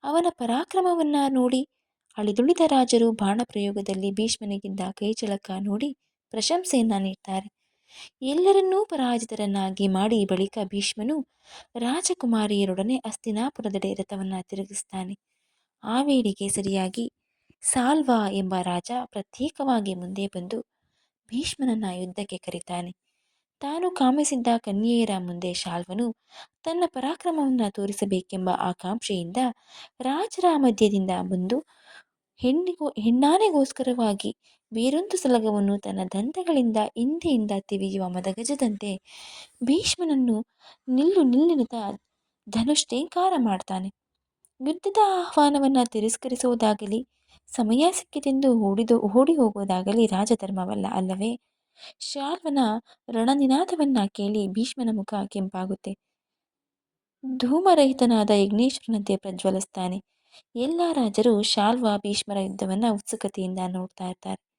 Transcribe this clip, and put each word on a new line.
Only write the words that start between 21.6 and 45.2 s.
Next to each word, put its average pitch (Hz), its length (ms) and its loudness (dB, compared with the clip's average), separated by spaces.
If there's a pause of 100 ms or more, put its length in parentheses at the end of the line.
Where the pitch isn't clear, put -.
ಯುದ್ಧಕ್ಕೆ 185 440 -8
ಕರೀತಾನೆ. 175 540 -8 (680)
ತಾನು 339 320 -4
ಕಾಮಿಸಿದ್ದ 269 560 2 (100)
ಕನ್ಯೆಯರ 226 600 0
ಮುಂದೆ 180 360 -6
ಶಾಲ್ವನು 185 600 -6 (500)
ತನ್ನ 339 240 -2
ಪರಾಕ್ರಮವನ್ನ 277 720 -2 (120)
ತೋರಿಸಬೇಕೆಂಬ 196 760 -4
ಆಕಾಂಕ್ಷೆಯಿಂದ 180 880 -4 (640)
ರಾಜರ 339 440 -2 (100)
ಮಧ್ಯದಿಂದ 208 560 4 (100)
ಬಂದು 185 420 -2 (720)
ಹೆಣ್ಣಿಗೋ-, 311 640 -2
ಹೆಣ್ಣಾನೆಗೋಸ್ಕರವಾಗಿ 254 1300 2 (380)
ಬೇರೊಂದು 285 440 0
ಸಲಗವನ್ನು 214 600 2
ತನ್ನ 196 240 -8
ದಂತಗಳಿಂದ 240 760 0 (200)
ಹಿಂದೆಯಿಂದ 254 540 0 (160)
ತಿವಿಯುವ 190 420 -4
ಮದಗಜದಂತೆ 202 920 -4 (640)
ಭೀಷ್ಮನನ್ನು 269 800 0 (440)
ನಿಲ್ಲು 311 360 4
ನಿಲ್ಲಿನುತ್ತಾ 247 760 2 (520)
ಧನುಷ್ಟೇಂಕಾರ 294 880 0
ಮಾಡ್ತಾನೆ. 190 540 -2 (760)
ಯುದ್ಧದ 392 300 -2 (220)
ಆಹ್ವಾನವನ್ನ 285 580 4 (140)